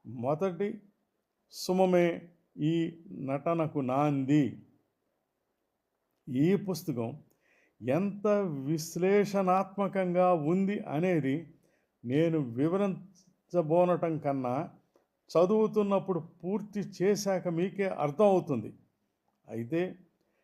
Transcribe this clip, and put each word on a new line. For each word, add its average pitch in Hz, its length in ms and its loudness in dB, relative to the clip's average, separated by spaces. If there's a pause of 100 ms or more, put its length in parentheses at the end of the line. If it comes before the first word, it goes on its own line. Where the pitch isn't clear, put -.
మొదటి 165 760 -4 (680)
సుమమే 180 680 2 (360)
ఈ 165 460 0 (220)
నటనకు 151 540 -2
నాంది. 139 840 2 (1700)
ఈ 147 260 2
పుస్తకం 151 640 -6 (640)
ఎంత 185 460 -2 (380)
విశ్లేషణాత్మకంగా 185 1700 0
ఉంది 185 460 0
అనేది 156 760 -2 (520)
నేను 160 340 2
వివరించబోనటం 165 1800 0
కన్నా, 139 520 -2 (600)
చదువుతున్నప్పుడు 202 880 2
పూర్తి 196 600 -8
చేశాక 190 680 -2
మీకే 185 400 -2
అర్థమవుతుంది. 151 840 0 (760)
అయితే 156 500 -6 (460)